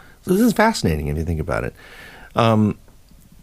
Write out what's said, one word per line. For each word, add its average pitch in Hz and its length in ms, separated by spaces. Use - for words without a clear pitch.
So 185 60
this 208 80
is 240 100
fascinating 92 540
if 73 100
you 80 80
think 80 160
about 62 240
it. - 100
Um, 110 420